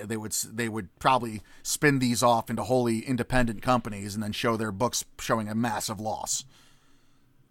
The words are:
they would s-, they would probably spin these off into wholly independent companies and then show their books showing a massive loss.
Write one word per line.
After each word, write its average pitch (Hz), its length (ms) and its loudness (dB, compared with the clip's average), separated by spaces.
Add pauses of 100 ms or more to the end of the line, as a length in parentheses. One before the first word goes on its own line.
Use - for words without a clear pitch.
they 110 120 -4
would 107 140 -8
s-, - 200 -4
they 113 180 -4
would 107 200 -6 (100)
probably 120 420 2 (200)
spin 139 380 2
these 120 240 2
off 117 260 4
into 110 140 -4
wholly 120 360 2
independent 117 640 0
companies 104 540 0
and 107 80 -4
then 104 80 -4
show 113 260 0
their 107 140 -2
books 117 340 -2 (140)
showing 110 300 -2
a 107 60 -4
massive 110 440 -2
loss. - 460 -6 (1040)